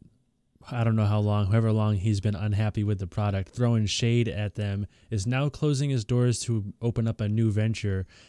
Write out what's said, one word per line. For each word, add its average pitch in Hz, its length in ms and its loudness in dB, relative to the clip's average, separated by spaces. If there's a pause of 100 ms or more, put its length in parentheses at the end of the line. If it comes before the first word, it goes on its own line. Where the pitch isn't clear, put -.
(720)
I 120 140 -2
don't 113 100 2
know 110 120 4
how 104 140 2
long, 104 260 0
however 113 260 2
long 107 240 2
he's 98 240 0
been 104 160 0
unhappy 104 480 -2
with 104 140 0
the 98 80 -6
product, 98 440 -2
throwing 120 360 2
shade 117 420 2
at 104 260 -4
them, 101 320 -4 (240)
is 101 160 -2
now 131 220 0
closing 143 420 -2
his 120 140 -2
doors 123 360 2
to 104 400 -4
open 117 280 0
up 113 120 -4
a 107 80 0
new 110 220 2
venture, 104 560 -2 (220)